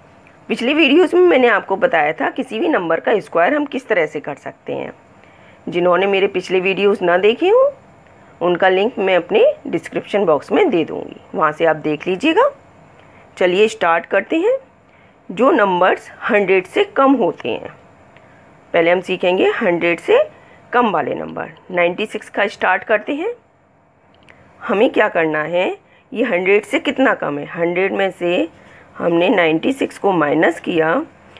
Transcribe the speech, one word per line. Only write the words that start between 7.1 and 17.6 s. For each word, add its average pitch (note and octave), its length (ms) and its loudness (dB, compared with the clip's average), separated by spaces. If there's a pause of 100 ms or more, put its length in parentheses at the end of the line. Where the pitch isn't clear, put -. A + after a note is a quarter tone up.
देखे A#3+ 300 2
हों, C5 200 4 (720)
उनका F3+ 280 2
link F#3+ 300 0
मैं F#3+ 160 0
अपने F3+ 300 2 (220)
description - 580 -4
box D3+ 260 0
में E4+ 180 2
दे F3 160 0
दूँगी, - 360 -12 (140)
वहाँ D#3 160 2
से E3 140 -2
आप D#3 120 4
देख D3+ 300 -4
लीजिएगा। D#4+ 420 2 (880)
चलिए F#3+ 300 2
start E3+ 380 -2
करते G3 320 -2
हैं। A4+ 200 0 (720)
जो G#3+ 220 2
numbers G3 580 2 (120)
hundred F#3+ 460 0
से G4+ 200 0
कम C4+ 260 2
होते F#3+ 360 -2
हैं, - 200 -8 (1040)